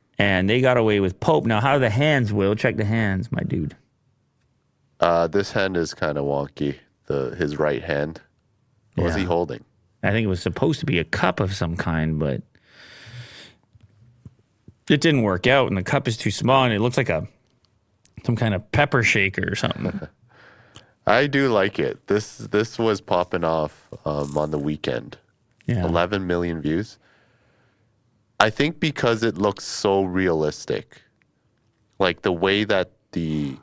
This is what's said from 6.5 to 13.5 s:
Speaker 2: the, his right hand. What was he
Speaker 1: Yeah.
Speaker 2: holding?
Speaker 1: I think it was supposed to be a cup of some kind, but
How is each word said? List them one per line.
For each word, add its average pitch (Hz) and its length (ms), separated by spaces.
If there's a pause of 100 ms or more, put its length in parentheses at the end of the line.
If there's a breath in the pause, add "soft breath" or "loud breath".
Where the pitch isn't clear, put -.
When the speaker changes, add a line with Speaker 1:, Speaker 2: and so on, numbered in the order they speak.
Speaker 2:
the, 67 320
his 73 180
right 73 280
hand. 78 360 (760)
What - 80
was 85 100
he 98 80
Speaker 1:
Yeah. 90 60
Speaker 2:
holding? 85 360 (380)
Speaker 1:
I 98 80
think 110 140
it 107 40
was 90 140
supposed 135 380
to 165 60
be 92 120
a 80 60
cup - 340
of 95 160
some 85 220
kind, 80 420
but 73 240 (2500 loud breath)